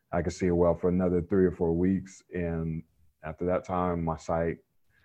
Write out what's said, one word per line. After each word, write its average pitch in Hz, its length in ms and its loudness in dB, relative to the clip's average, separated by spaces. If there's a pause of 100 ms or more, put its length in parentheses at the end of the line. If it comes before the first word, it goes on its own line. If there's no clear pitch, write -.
(140)
I 85 80 0
could 85 100 -2
see 92 160 -2
it 87 40 2
well 85 240 4
for 92 120 -2
another 90 340 2
three 92 240 4
or 87 60 4
four 82 220 0
weeks. 95 500 0 (100)
And 82 500 -4 (400)
after 80 240 -8
that 90 180 0
time, 90 400 -2
my 80 100 -2
sight 82 440 -2 (460)